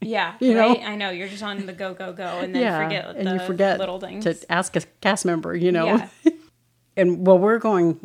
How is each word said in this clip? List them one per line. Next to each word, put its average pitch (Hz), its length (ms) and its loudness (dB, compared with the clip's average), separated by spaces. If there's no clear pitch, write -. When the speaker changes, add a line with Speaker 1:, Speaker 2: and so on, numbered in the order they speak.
Speaker 1:
Yeah, 196 340 -2
Speaker 2:
<laughs> - 20 -8
You 247 160 4
know? 226 140 4
Speaker 1:
right? 240 140 4
I 208 120 -8
know. 202 160 -4
You're 180 160 -8
just 202 160 -12
on 196 240 -8
the 185 60 -12
go, 185 200 -8
go, 185 180 -12
go, 180 280 -8
and 185 160 -4
then 254 80 2
Speaker 2:
Yeah, 170 200 0
Speaker 1:
forget 165 320 -6
Speaker 2:
and 190 120 -4
Speaker 1:
the 185 60 -2
Speaker 2:
you 185 80 -2
forget 185 360 0
Speaker 1:
little 190 220 -6
things. 185 240 -12
Speaker 2:
to 165 120 -2
ask 175 240 -2
a 156 60 -2
cast 202 240 0
member, 170 300 -2
you 175 160 2
know? 165 140 2
Speaker 1:
Yeah. 208 220 2
Speaker 2:
<laughs> 320 60 6
And, 180 280 2
well, 190 120 8
we're 214 220 4
going 175 460 2